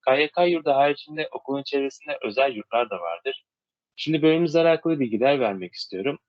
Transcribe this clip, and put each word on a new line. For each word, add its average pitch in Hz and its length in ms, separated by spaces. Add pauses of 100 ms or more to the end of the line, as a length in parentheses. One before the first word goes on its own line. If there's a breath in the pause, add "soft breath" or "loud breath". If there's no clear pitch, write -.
K 131 100
Y 151 120
K 175 180
yurdu 160 260
haricinde 147 600
okulun 139 320
çevresinde 139 580
özel 123 340
yurtlar 113 340
da 95 100
vardır. 85 460 (500)
Şimdi 151 260
bölümümüzle 160 380
alakalı 165 400
bilgiler 127 400
vermek 98 340
istiyorum. 98 560